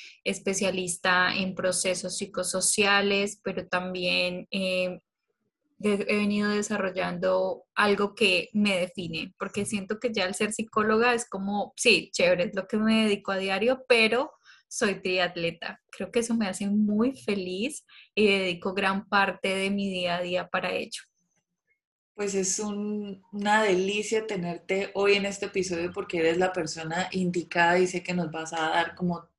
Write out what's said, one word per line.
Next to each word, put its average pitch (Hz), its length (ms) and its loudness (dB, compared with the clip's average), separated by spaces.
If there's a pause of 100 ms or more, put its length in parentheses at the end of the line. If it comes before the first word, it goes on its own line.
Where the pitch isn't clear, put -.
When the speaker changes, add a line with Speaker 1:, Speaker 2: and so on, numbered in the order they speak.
(240)
Speaker 1:
especialista 185 1120 0
en 190 180 -2
procesos 185 640 -2
psicosociales, 202 1300 0
pero 180 240 -6
también, 180 800 -2
eh, 185 500 -2 (800)
de-, 208 300 0
he 214 80 2
venido 208 320 2
desarrollando 185 1160 0 (100)
algo 202 400 2
que 185 400 2
me 208 260 2
define, 170 580 -6
porque 196 280 -6
siento 208 340 -6
que 233 120 -2
ya 202 120 0
al 185 100 -2
ser 214 180 -2
psicóloga 220 640 2
es 233 140 -4
como, 196 480 -4
sí, - 340 4
chévere, 175 340 4
es 214 120 -6
lo 190 100 -4
que 214 120 -2
me 220 260 4
dedico 202 260 0
a 196 80 0
diario, 202 480 0
pero 233 460 4 (360)
soy 196 320 -2
triatleta. 175 800 -2 (100)
Creo 190 200 -10
que 233 100 0
eso 226 140 0
me 220 120 0
hace 190 220 -4
muy 208 440 2
feliz 202 720 -4 (300)
y 214 120 4
dedico 185 480 0
gran 196 340 0
parte 196 460 0
de 190 160 0
mi 202 200 -2
día 180 260 -2
a 180 60 -2
día 180 260 -4
para 185 240 -2
ello. - 300 -6 (1120)
Speaker 2:
Pues 202 200 -4
es 190 240 0
un-, 208 640 -4 (100)
una 208 300 2
delicia 208 640 2
tenerte 190 680 -4
hoy 202 200 4
en 196 120 2
este 202 200 -6
episodio 175 460 -2
porque 185 260 -6
eres 165 200 4
la 185 140 2
persona 165 600 -4
indicada 175 680 2
y 185 80 4
sé 180 160 -4
que 180 120 -4
nos 170 160 -2
vas 160 220 -8
a 160 180 0
dar 170 240 0
como 175 340 -4 (100)